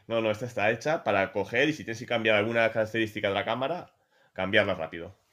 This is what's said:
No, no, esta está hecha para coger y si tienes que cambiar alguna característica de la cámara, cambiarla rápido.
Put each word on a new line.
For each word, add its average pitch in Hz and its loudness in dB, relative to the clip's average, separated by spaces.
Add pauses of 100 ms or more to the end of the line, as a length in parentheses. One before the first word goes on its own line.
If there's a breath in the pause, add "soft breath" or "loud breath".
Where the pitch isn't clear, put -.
No, 113 0
no, 110 2
esta 107 -2
está 107 0
hecha 147 -2
para 98 2
coger 117 0
y 147 -2
si 95 -10
tienes 113 -8
que 120 -10
cambiar 110 2
alguna 113 2
característica 107 -2
de 98 0
la 98 0
cámara, 135 -4 (400)
cambiarla 98 2
rápido. 82 -10 (160)